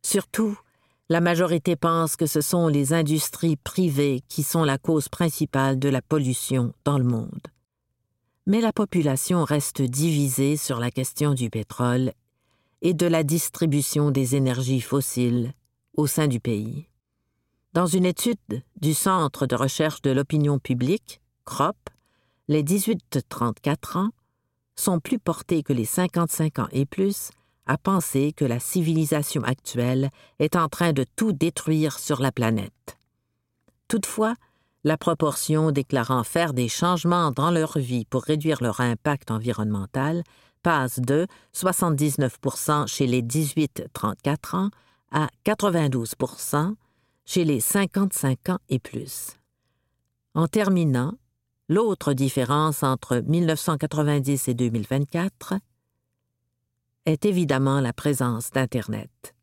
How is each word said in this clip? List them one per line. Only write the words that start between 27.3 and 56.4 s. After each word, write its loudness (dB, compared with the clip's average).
à 0
penser 0
que -2
la 0
civilisation 0
actuelle 0
est 2
en 2
train 0
de 2
tout 0
détruire 0
sur -2
la 2
planète. -4
Toutefois, -2
la 2
proportion 2
déclarant 0
faire 0
des 0
changements 0
dans 0
leur 0
vie -2
pour -2
réduire 0
leur -2
impact 0
environnemental -2
passe 0
de 2
soixante-dix-neuf 0
pour -4
cent 0
chez -2
les 2
dix-huit -2
trente-quatre -4
ans -2
à 0
quatre-vingt-douze 0
pour -4
cent -2
chez 0
les 0
cinquante-cinq -2
ans -2
et 0
plus. -12
En 2
terminant, 2
l'autre 0
différence 0
entre 0
mille 2
neuf 0
cent -2
quatre-vingt-dix 0
et 0
deux 0
mille -2
vingt-quatre -4